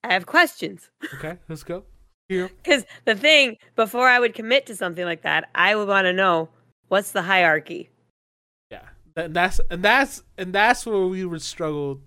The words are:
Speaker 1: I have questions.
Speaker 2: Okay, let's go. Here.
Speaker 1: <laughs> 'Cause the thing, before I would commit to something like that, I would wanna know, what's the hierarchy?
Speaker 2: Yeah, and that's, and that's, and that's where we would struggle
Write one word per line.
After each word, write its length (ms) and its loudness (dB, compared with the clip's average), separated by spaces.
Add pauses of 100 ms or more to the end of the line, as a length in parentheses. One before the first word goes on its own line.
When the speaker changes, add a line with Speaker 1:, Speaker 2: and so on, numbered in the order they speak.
Speaker 1:
I 100 -2
have 140 -2
questions. 640 0 (240)
Speaker 2:
Okay, 240 -12 (100)
let's 140 -12
go. 220 -10 (440)
Here. 280 -4
Speaker 1:
<laughs> 80 -20
'Cause 200 2 (200)
the 100 2
thing, 420 4 (200)
before 320 2
I 100 6
would 160 0
commit 320 -2
to 100 -14
something 280 -6
like 180 -6
that, 320 -2
I 220 2
would 120 -4
wanna 240 2
know, 360 0 (400)
what's 240 -2
the 100 -4
hierarchy? 680 0 (800)
Speaker 2:
Yeah, 180 -20 (280)
and 180 -8
that's, 260 2 (100)
and 120 -6
that's, 400 2 (160)
and 140 -8
that's 340 2
where 200 0
we 180 -4
would 180 -8
struggle 640 -8